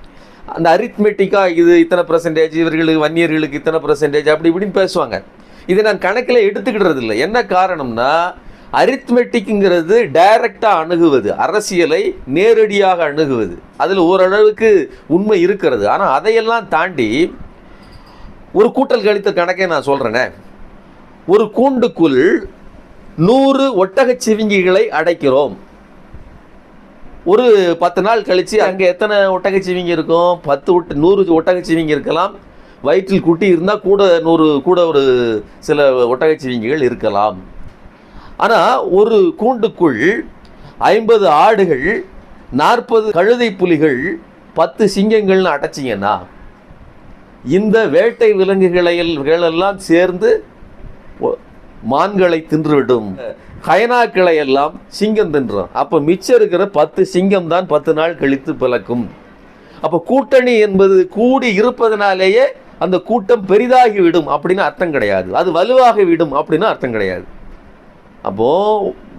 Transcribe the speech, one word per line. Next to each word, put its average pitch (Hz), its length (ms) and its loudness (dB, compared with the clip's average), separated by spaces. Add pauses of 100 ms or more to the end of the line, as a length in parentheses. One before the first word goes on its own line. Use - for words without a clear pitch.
(460)
அந்த 165 320 0
அரித்மெட்டிக்கா 202 800 0
இது 170 240 4
இத்தனை 175 280 0
பர்சன்டேஜ், 160 460 -2
இவர்களுக்கு, 160 540 0
வன்னியர்களுக்கு 156 460 -2
இத்தனை 160 260 -2
பர்சன்டேஜ், 147 500 -2
அப்படி 156 200 0
இப்படின்னு 190 380 -2
பேசுவாங்க. 123 360 -4 (420)
இதை 190 180 0
நான் 208 140 0
கணக்கில் 226 540 0
எடுத்துக்கிடுறது 196 460 -2
இல்லை. 110 220 -4
என்ன 208 220 -2
காரணம்னா, 170 920 -2 (400)
அரித்மெட்டிக்ங்கிறது 202 1400 0
டைரக்டா 214 520 2
அணுகுவது, 165 680 2
அரசியலை 175 840 -2 (100)
நேரடியாக 196 800 2
அணுகுவது, 135 540 -2 (200)
அதுல 180 260 0
ஓரளவுக்கு 190 920 2 (140)
உண்மை 190 340 0
இருக்கிறது. 156 480 0
ஆனா 165 200 0
அதையெல்லாம் 220 580 0
தாண்டி 156 680 -2 (1160)
ஒரு 208 140 4
கூட்டல் 254 360 -2
கழித்தல் 202 300 0
கணக்கே 180 340 -2
நான் 151 160 -2
சொல்றேனே, 127 480 -2 (960)
ஒரு 208 160 2
கூண்டுக்குள் 214 1000 0 (760)
நூறு 262 680 2
ஒட்டகச்சிவிங்கிகளை 214 1040 0
அடைக்கிறோம். 143 640 0 (1700)
ஒரு 202 540 4
பத்து 175 220 0
நாள் 214 200 0
கழிச்சு 214 340 -2
அங்க 190 300 0
எத்தனை 208 320 0
ஒட்டகச்சிவிங்கி 190 680 -2
இருக்கும்? 170 560 0
பத்து 139 320 -2
ஒட்ட-, 170 200 -2
நூறு 165 480 2
ஒட்டகச்சிவிங்கி 170 460 -2
இருக்கலாம். 151 480 -2 (460)
வயிற்றில் 185 400 0
குட்டி 165 260 0
இருந்தா 180 280 2
கூட 196 440 2
நூறு, 160 440 2
கூட 180 240 2
ஒரு 123 560 0 (160)
சில 147 320 2
ஒட்டகச்சிவிங்கிகள் 127 880 -2
இருக்கலாம். 104 560 -2 (1000)
ஆனா 220 460 0
ஒரு 196 560 2
கூண்டுக்குள் 202 800 0 (580)
ஐம்பது 208 500 2
ஆடுகள், 175 800 2 (460)
நாற்பது 220 600 0
கழுதை 226 400 2
புலிகள், 160 680 0 (340)
பத்து 170 420 0
சிங்கங்கள்னு 196 540 0
அடைச்சிங்கன்னா, 107 720 -4 (1300)
இந்த 208 400 0
வேட்டை 214 480 2
விலங்குகளை 180 680 0
எல்-, 165 440 -2
எல்லாம் 180 340 -2
சேர்ந்து 180 640 0 (760)
ஒ-, - 180 -4 (460)
மான்களை 165 680 -2
தின்றுவிடும், 123 880 -2 (320)
ஹயனாக்களை 196 680 2
எல்லாம் 143 520 -2
சிங்கம் 208 440 -2
தின்றும். 104 420 -4
அப்ப 143 260 -2
மிச்சம் 170 360 0
இருக்கிற 190 320 2
பத்து 156 380 0
சிங்கம் 185 420 -2
தான் 175 200 -2
பத்து 151 260 0
நாள் 160 240 -2
கழித்து 139 380 -4
பிளக்கும். 120 540 -4 (720)
அப்ப 160 240 0
கூட்டணி 254 520 2
என்பது 190 500 2
கூடி 247 460 0
இருப்பதனாலேயே 208 920 2 (340)
அந்த 180 180 -2
கூட்டம் 226 500 -2
பெரிதாகிவிடும் 208 800 2
அப்படின்னு 165 320 -2
அர்த்தம் 170 320 -4
கிடையாது, 98 440 -2
அது 175 160 0
வலுவாகிவிடும் 190 800 2
அப்படின்னு 151 300 -2
அர்த்தம் 139 280 -4
கிடையாது. 95 320 -4 (1000)
அப்போ 156 580 -2 (400)